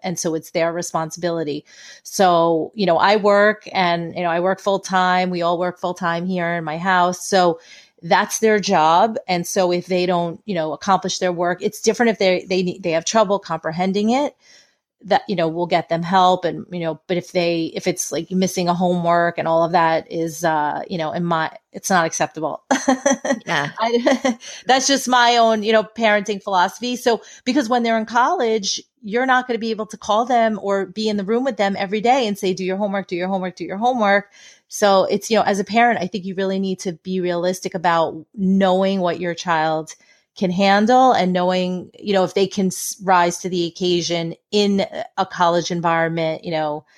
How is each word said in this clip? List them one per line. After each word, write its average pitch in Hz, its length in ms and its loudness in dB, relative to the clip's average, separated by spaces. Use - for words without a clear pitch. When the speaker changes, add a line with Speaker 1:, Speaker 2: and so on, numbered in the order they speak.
Speaker 1:
And 175 160 -6
so 160 160 -4
it's 160 160 -8
their 165 240 0
responsibility. 165 880 -6
So, 170 720 2
you 208 100 -2
know, 170 140 4
I 202 180 4
work 208 560 2
and, 170 420 -2
you 175 80 -6
know, 170 80 -2
I 170 100 0
work 185 200 0
full 196 200 -2
time. 185 500 0
We 175 100 -4
all 170 180 0
work 180 200 -4
full 180 160 -4
time 170 320 -4
here 175 260 -2
in 170 120 -4
my 156 120 -6
house. 180 500 0
So 180 340 2
that's 190 380 0
their 214 180 4
job. 185 580 4
And 175 180 -2
so 185 260 0
if 175 140 -2
they 180 200 0
don't, 175 380 -2
you 202 100 -8
know, 156 180 -4
accomplish 185 460 -2
their 180 140 0
work, 175 300 -2
it's - 180 -6
different 226 300 2
if - 80 -4
they, 185 260 2
they 185 180 0
need, 180 200 -4
they 180 80 -2
have 165 140 0
trouble 202 340 2
comprehending 190 720 -4
it, 285 240 -2
that, 190 240 0
you 202 80 -4
know, 165 120 0
we'll 165 180 -2
get 165 220 -2
them 165 140 -2
help. 180 420 2
And, 156 280 -6
you 175 80 -6
know, 160 260 -6
but 180 100 -2
if 175 160 -6
they, 170 420 0
if 196 120 -8
it's 180 240 -4
like 160 200 -6
missing 185 380 0
a 175 60 2
homework 170 640 2
and 147 80 -4
all 165 180 4
of 160 80 0
that 165 380 2
is, 165 340 -4
uh, 151 440 0
you 185 100 -6
know, 156 140 -4
in 175 120 -4
my, 160 260 -2
it's - 180 -10
not 170 160 4
acceptable. 156 640 -6
<laughs> - 40 -2
Speaker 2:
Yeah. 147 320 -2
Speaker 1:
I, 240 600 0
<laughs> - 140 -14
that's 262 200 2
just 277 220 2
my 240 280 4
own, 226 260 4
you 220 100 0
know, 220 100 4
parenting 208 600 0
philosophy. 202 540 0
So, 226 260 0
because 247 240 0
when 240 140 0
they're 226 160 0
in 220 80 -4
college, 226 720 0
you're 233 240 -2
not 254 220 2
gonna 233 100 -4
be 226 120 -4
able 214 160 -4
to - 100 -16
call 220 280 0
them 226 380 0
or 196 240 -2
be 214 220 -6
in 208 80 -2
the 196 80 -4
room 226 200 -2
with 262 120 -4
them 196 200 0
every 202 240 -4
day 240 260 2
and 202 120 -4
say, 185 160 -2
"Do 185 100 -6
your 185 120 -4
homework, 196 320 -4
do 180 80 -6
your 180 120 -4
homework, 185 280 -6
do 175 80 -10
your 175 140 -8
homework." 208 520 0
So 196 360 4
it's, - 260 -2
you 220 60 2
know, 196 60 4
as 196 160 0
a 208 60 -4
parent, 233 360 2
I 185 60 -2
think 180 180 -8
you 190 100 -8
really 190 260 -2
need 190 200 -4
to 185 120 -6
be 185 280 -6
realistic 175 540 -2
about 165 500 0
knowing 190 640 2
what 175 200 -2
your 175 140 -4
child 160 600 -2
can 185 160 -2
handle 214 640 4
and 180 200 2
knowing, 180 640 -2
you 202 160 -4
know, 185 100 4
if 175 80 -2
they 196 140 2
can 190 220 -2
s-, - 340 -8
rise 175 360 2
to 180 120 -8
the 170 160 -2
occasion 170 680 -2
in 202 360 2
a 190 80 -2
college 175 440 0
environment, 165 720 -2
you 175 60 -8
know, 156 360 -4